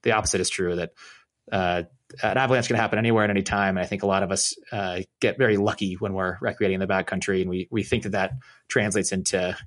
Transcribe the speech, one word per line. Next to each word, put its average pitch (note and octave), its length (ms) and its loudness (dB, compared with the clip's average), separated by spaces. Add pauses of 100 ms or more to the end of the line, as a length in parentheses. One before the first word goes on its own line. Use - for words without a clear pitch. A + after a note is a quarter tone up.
the A#2 100 2
opposite G#2 300 2
is F2+ 80 -2
true, F2 260 -2
that, E2+ 180 -6 (580)
uh, F2 320 0 (400)
an A2 140 2
avalanche B2+ 300 2
can A#2+ 100 0
happen G#2+ 220 0
anywhere A2+ 260 4
at G#2 40 2
any G2 140 2
time. G2 340 0
And F2+ 60 -2
I F2+ 40 -4
think G2 140 -6
a G2+ 60 0
lot G2 160 2
of F#2 80 -2
us, - 240 -2 (160)
uh, F#2+ 300 -4 (200)
get A2+ 160 2
very A2+ 200 4
lucky G2+ 360 0
when F#2+ 200 -4
we're F#2 280 -2
recreating F#2+ 340 0
in F#2 40 -2
the F#2+ 140 -2
backcountry, F#2+ 480 0
and F#2 80 -2
we, F2+ 200 -4
we G#2+ 140 -2
think A#2 200 -2
that G2+ 100 -4
that F#2+ 180 0 (360)
translates G#2 440 0
into F2+ 440 -2 (120)